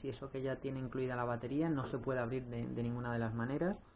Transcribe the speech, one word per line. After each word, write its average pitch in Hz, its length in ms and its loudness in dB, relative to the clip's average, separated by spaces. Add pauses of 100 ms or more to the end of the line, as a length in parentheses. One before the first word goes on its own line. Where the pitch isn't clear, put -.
y 139 80 -4
eso 135 200 -6
que 135 120 -4
ya 131 140 0
tiene 135 240 -2
incluida 127 340 0
la 123 100 0
batería, 120 440 2
no 139 220 2
se 135 80 0
puede 127 220 0
abrir 123 260 0
de, 120 200 -2
de 120 160 -2
ninguna 120 300 0
de 117 60 2
las 113 160 2
maneras. 139 420 2 (200)